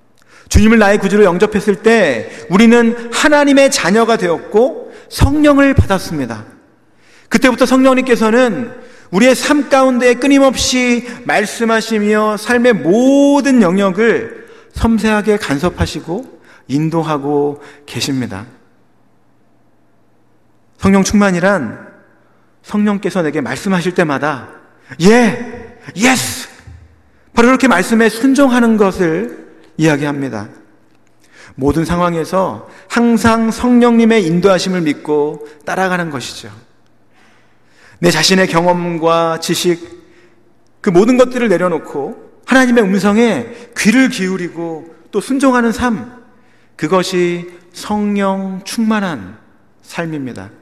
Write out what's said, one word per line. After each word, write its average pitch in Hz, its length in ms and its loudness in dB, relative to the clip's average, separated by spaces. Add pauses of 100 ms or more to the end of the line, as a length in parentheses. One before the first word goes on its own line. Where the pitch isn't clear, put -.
(480)
주님을 220 300 4
나의 202 200 4
구주로 202 260 2
영접했을 202 520 0
때 180 540 0 (180)
우리는 226 640 4
하나님의 285 580 2
자녀가 220 460 0
되었고 180 760 -2 (180)
성령을 277 640 2
받았습니다. 135 680 -2 (840)
그때부터 247 380 2
성령님께서는 247 1040 2 (380)
우리의 233 240 4
삶 - 340 -2
가운데 254 460 2
끊임없이 254 920 0 (180)
말씀하시며 214 1120 -2
삶의 240 380 2
모든 262 880 4
영역을 190 840 0 (240)
섬세하게 214 680 0
간섭하시고 170 1000 -6 (280)
인도하고 147 960 -2 (240)
계십니다. 117 600 -6 (2250)
성령 196 240 2
충만이란 185 840 -2 (760)
성령께서 202 600 -2
내게 151 180 -2
말씀하실 180 540 -4
때마다 143 540 -4 (540)
"예! - 760 0 (180)
예스!" 247 520 -2 (840)
바로 233 160 4
이렇게 262 200 2
말씀에 220 400 2
순종하는 247 680 2
것을 190 720 -2 (280)
이야기합니다. 139 720 -2 (1080)
모든 143 280 0
상황에서 170 840 -4 (200)
항상 226 600 0
성령님의 233 760 2
인도하심을 180 560 0
믿고 151 640 -4 (180)
따라가는 180 460 -4
것이죠. 120 400 -14 (1500)
내 175 120 2
자신의 190 380 2
경험과 165 920 0
지식, 170 600 -4 (800)
그 - 100 -2
모든 220 280 4
것들을 240 300 0
내려놓고 170 840 -4 (160)
하나님의 247 380 4
음성에 202 600 0 (300)
귀를 254 320 2
기울이고 170 840 -8 (160)
또 - 100 -4
순종하는 247 500 0
삶, 220 500 -6 (560)
그것이 175 720 -2 (220)
성령 196 920 -4
충만한 185 720 -4 (460)
삶입니다. 135 680 -10 (120)